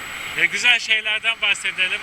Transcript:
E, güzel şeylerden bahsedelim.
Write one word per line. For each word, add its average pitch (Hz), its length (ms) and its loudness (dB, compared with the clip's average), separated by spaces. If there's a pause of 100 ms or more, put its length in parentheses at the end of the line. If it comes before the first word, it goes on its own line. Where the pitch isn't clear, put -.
(380)
E, 160 80 4
güzel 220 340 4
şeylerden 220 600 0
bahsedelim. 190 600 0